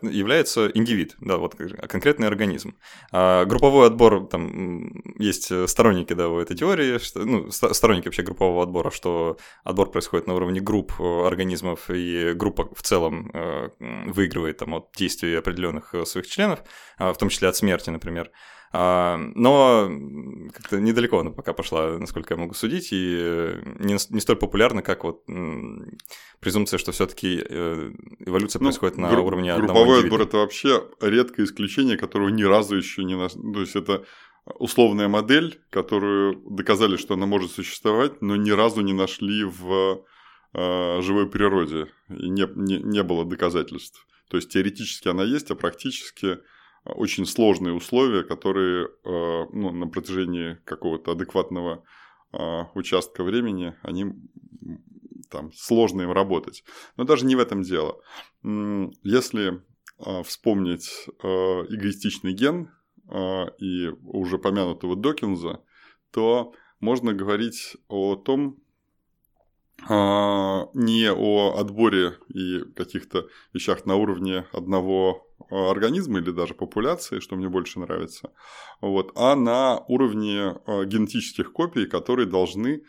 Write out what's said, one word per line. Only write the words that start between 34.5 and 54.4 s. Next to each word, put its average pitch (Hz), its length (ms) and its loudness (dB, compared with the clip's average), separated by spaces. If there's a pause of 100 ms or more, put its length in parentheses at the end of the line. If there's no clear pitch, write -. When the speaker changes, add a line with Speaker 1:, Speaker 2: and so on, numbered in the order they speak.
Speaker 2:
условная 104 500 4
модель, 120 520 2 (100)
которую 98 800 0
доказали, 98 460 2
что - 180 -4
она 92 120 -2
может 98 260 0
существовать, 113 680 0
но 101 160 0
ни 104 140 0
разу 107 320 4
не 98 100 0
нашли 101 520 -2
в, 95 600 0 (480)
э, 90 480 -2
живой 98 300 0
природе, 90 560 0 (240)
и - 180 -8
не, 92 260 0
не, 95 280 -2
не 104 200 0
было 85 220 0
доказательств. 85 840 -4 (220)
То - 80 -4
есть 85 160 -4
теоретически 98 560 -2
она 90 160 0
есть, 135 260 -2
а - 40 -2
практически, - 720 -6
э, 92 120 -2 (460)
очень - 420 -4
сложные 90 480 2
условия, 117 500 2
которые, 90 640 0
э, - 20 -12 (640)
ну, 98 200 -6
на 87 160 -6
протяжении 87 760 -4
какого-то 80 480 -6
адекватного, 87 720 -4 (500)
э, 82 300 -6 (120)
участка 92 500 -2
времени, 95 580 -2
они, 87 200 -6
м, - 840 -14 (460)